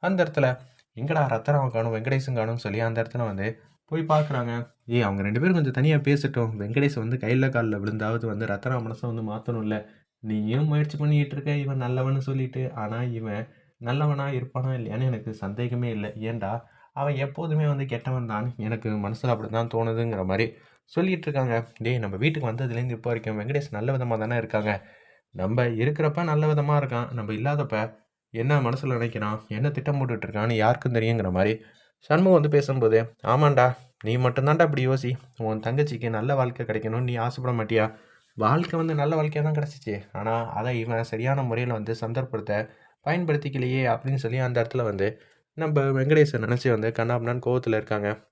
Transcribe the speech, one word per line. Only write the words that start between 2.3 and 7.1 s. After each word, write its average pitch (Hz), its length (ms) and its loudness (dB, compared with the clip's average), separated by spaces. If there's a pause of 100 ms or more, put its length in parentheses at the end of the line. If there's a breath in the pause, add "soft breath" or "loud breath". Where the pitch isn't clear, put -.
காணோம்னு" 113 260 -2
சொல்லி 104 180 -2
அந்த 113 180 0
இடத்துல 117 260 -2
வந்து 98 220 -4 (440 soft breath)
போய் 160 140 -2
பார்க்குறாங்க. 147 460 2 (360)
"ஏய், 120 160 2
அவங்க 98 180 0
ரெண்டு 104 180 0
பேரும் 180 180 4
கொஞ்சம் 143 180 2
தனியா 147 240 4
பேசட்டும், 139 580 0
வெங்கடேஷ் 123 400 0
வந்து 117 220 -2